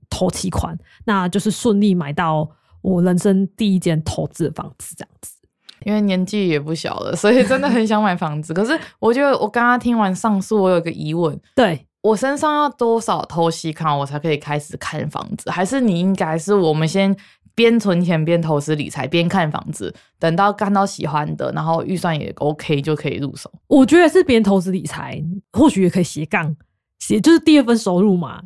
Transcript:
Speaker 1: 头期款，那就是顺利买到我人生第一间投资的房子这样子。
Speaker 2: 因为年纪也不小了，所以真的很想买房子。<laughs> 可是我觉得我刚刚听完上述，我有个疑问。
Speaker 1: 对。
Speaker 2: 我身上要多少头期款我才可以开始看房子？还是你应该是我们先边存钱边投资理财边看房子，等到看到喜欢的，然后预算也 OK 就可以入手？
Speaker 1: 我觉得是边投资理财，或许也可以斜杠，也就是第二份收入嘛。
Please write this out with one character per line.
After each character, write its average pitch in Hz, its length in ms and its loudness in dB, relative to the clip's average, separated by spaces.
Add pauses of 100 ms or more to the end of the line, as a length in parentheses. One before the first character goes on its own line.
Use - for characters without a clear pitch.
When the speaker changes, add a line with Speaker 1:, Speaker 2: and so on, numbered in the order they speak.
Speaker 1:
头 185 220 -2
期 - 180 -6
款， - 300 -6 (260)
那 190 240 0
就 196 120 -2
是 - 100 -2
顺 202 300 0
利 202 120 4
买 156 200 -2
到 156 360 -2 (320)
我 185 220 0
人 180 160 2
生 196 280 2 (100)
第 208 180 0
一 180 40 2
间 165 260 0
投 156 240 -6
资 - 160 -6
的 147 80 -2
房 - 260 -12
子 - 180 -12
这 - 80 -14
样 - 60 -20 (100)
子。 - 120 -14 (520)
Speaker 2:
因 202 80 -2
为 214 80 0
年 190 240 2
纪 196 240 -2
也 151 100 2
不 147 160 -4
小 - 260 -6
了， - 140 -6
所 202 160 2
以 247 140 6
真 262 160 0
的 277 80 0
很 233 180 2
想 214 160 2
买 190 140 0
房 151 260 -4
子。 160 100 -8
<laughs> - 20 -4
可 190 100 0
是 285 120 0 (220)
我 220 140 2
觉 262 100 2
得 277 160 2
我 - 80 -2
刚 240 220 0
刚 247 100 4
听 240 180 0
完 202 160 2
上 196 280 0
述， 214 200 0
我 185 100 4
有 180 100 2
个 165 100 -6
疑 151 220 -6
问。 160 260 -2 (160)
Speaker 1:
对。 190 320 0 (160)
Speaker 2:
我 214 140 2
身 269 220 -2
上 302 160 0
要 294 160 2
多 226 300 0
少 202 260 -4
头 165 240 0
期 160 220 -8
款 151 240 -2
我 139 100 -2
才 139 100 -8
可 156 160 -2
以 147 40 0
开 147 200 -6
始 147 200 -10
看 - 340 -8
房 - 260 -10
子？ - 140 -10
还 180 140 -2
是 254 160 -2
你 208 180 0
应 185 160 0
该 165 240 -2
是 190 160 -2
我 175 180 2
们 156 140 0
先 196 280 2 (380)
边 233 280 4
存 185 200 2
钱 165 240 2
边 170 160 2
投 156 200 0
资 151 160 -2
理 143 120 -6
财 135 200 -6
边 170 200 2
看 170 220 0
房 - 220 -8
子， 98 200 -8 (260)
等 165 180 0
到 202 160 2
看 202 200 -2
到 196 140 2
喜 196 180 -8
欢 151 320 -4
的， - 140 -4
然 156 140 -6
后 165 180 -2
预 185 140 -6
算 165 220 -2
也 87 180 -8
OK 147 440 -2
就 151 140 -2
可 147 140 -6
以 131 80 -6
入 135 180 -8
手？ - 160 -18 (160)
Speaker 1:
我 269 180 6
觉 302 140 4
得 349 100 8
是 359 140 4
边 247 180 4
投 202 200 2
资 180 100 -4
理 170 140 -4
财， 147 360 -12 (320)
或 277 160 6
许 190 140 2
也 175 80 4
可 185 100 0
以 175 40 4
斜 - 220 -8
杠， 160 280 -2 (540)
也 214 120 0
就 311 120 6
是 330 80 6
第 311 180 6
二 269 60 4
份 233 120 2
收 185 240 0
入 196 160 4
嘛。 165 300 -6